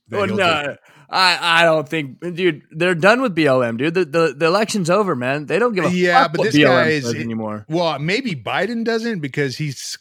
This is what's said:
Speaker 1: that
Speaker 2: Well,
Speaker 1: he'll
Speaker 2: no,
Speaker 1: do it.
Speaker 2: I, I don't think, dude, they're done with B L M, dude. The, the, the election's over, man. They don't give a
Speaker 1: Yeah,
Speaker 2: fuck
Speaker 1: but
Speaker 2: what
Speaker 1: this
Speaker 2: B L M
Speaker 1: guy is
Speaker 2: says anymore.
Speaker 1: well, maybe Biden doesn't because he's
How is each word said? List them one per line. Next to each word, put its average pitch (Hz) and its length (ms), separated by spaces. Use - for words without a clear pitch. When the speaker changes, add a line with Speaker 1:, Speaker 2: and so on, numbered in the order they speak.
Speaker 1:
that - 80
Speaker 2:
Well, 202 100
Speaker 1:
he'll 196 80
Speaker 2:
no, 170 300
Speaker 1:
do 143 60
it. - 80
Speaker 2:
I, 170 520
I - 20
don't 160 240
think, 147 320
dude, 165 340
they're 175 260
done 202 260
with 240 120
B 160 140
L 131 160
M, 117 140
dude. 151 160
The, 185 100
the, 160 340
the 156 80
election's 190 440
over, 185 260
man. 135 300
They 147 120
don't 240 160
give 180 120
a - 40
Speaker 1:
Yeah, 175 340
Speaker 2:
fuck 160 100
Speaker 1:
but 165 60
Speaker 2:
what 180 60
Speaker 1:
this 220 120
Speaker 2:
B 147 80
L 131 120
M 123 80
Speaker 1:
guy 160 60
is 147 140
Speaker 2:
says 117 100
anymore. 110 540
Speaker 1:
well, 160 280
maybe 185 380
Biden 165 480
doesn't 226 380
because 139 360
he's - 440